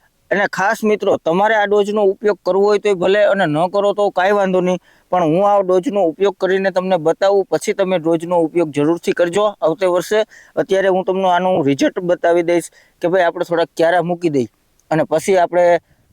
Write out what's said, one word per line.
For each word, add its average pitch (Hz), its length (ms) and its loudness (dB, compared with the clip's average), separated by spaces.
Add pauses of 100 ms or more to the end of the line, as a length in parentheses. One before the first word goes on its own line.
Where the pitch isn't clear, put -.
(300)
અને 196 220 0
ખાસ 208 300 -2
મિત્રો, 196 340 0
તમારે 202 380 0
આ 208 100 2
ડોઝનો 208 380 0
ઉપયોગ 196 420 -2
કરવો 185 160 0
હોય 208 180 2
તોય 208 140 0
ભલે 190 300 0
અને 196 220 2
ન 156 220 0
કરો 202 260 -2
તો 202 160 0
કાંઈ 180 220 0
વાંધો 190 300 0
નહીં, 180 180 -2 (300)
પણ 180 140 0
હું 180 280 2
આ 202 100 4
ડોઝનો 185 420 0
ઉપયોગ 185 360 -2
કરીને 190 320 0
તમને 185 260 0
બતાવું, 190 480 0
પછી - 280 -4
તમે 185 260 -2
ડોઝનો 170 400 0
ઉપયોગ 165 300 0
જરૂરથી 151 420 -2
કરજો 185 500 0
આવતે 165 240 -2
વર્ષે. 185 380 0 (320)
અત્યારે 190 320 0
હું 185 180 0
તમને 190 240 -2
આનું 180 360 0
રિઝલ્ટ 143 340 -2
બતાવી 175 440 0
દઈશ 165 280 -2 (300)
કે 180 60 -2
ભાઈ 180 160 2
આપણે 170 220 -2
થોડાક 165 220 -2 (100)
ક્યારા 170 240 2
મૂકી 170 280 -4
દઈ 131 180 -2 (440)
અને 156 120 0
પછી 160 340 0
આપણે 175 420 2 (340)